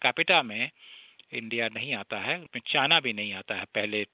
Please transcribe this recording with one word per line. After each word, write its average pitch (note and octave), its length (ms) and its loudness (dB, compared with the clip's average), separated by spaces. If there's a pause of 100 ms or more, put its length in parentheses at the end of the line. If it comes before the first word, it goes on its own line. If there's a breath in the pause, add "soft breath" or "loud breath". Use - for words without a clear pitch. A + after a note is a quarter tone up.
capita D#3+ 380 4
में A2+ 260 -4 (640 soft breath)
इंडिया A#2 360 -2
नहीं A#2 260 -6
आता G#2 220 -6
है, B2+ 240 -4
उसमें C#3+ 260 -10
चाइना D3+ 340 4
भी C3 120 -2
नहीं G#2 200 -6
आता G2 220 -6
है F#2 100 -6
पहले G#2 500 -2